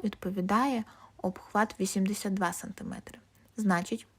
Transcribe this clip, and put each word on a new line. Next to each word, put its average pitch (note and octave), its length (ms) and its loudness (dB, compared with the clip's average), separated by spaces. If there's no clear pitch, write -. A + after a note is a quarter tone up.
відповідає G#3 800 2
обхват - 640 -2
вісімдесят G3 540 0
два F3+ 180 2
сантиметри. - 640 -12
Значить, G3 500 2